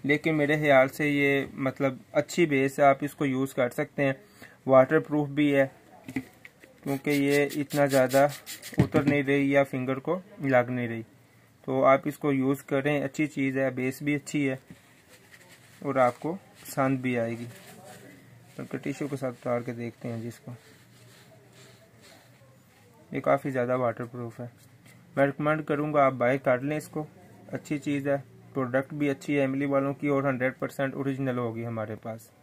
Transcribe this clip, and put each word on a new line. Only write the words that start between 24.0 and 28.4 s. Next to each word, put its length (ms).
है। 100
मैं 100
recommend 380
करूँगा 400
आप 100
बाय 260
कर 220
लें 140
इसको, 300
अच्छी 300
चीज़ 300
है, 80